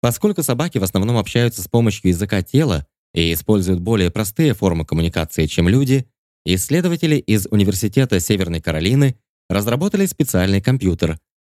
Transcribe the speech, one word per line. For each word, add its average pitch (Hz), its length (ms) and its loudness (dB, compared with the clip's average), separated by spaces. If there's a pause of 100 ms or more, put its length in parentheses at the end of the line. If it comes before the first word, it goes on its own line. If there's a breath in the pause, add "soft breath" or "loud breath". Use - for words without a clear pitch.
Поскольку 160 420 -2
собаки 139 360 -2
в 95 40 0
основном 101 320 0
общаются 117 460 0
с - 80 -12
помощью 113 400 0
языка 92 320 0
тела 107 440 0 (280)
и 82 180 2
используют 92 480 0
более 92 320 0
простые 120 420 0
формы 82 320 0
коммуникации, 82 600 -2
чем 85 240 0
люди – 131 360 2 (400)
Исследователи 160 720 0
из 107 320 0
Университета 101 720 2
Северной 85 420 -2
Каролины 117 560 0 (320)
разработали 135 560 0
специальный 95 560 0
компьютер, 85 560 0 (380)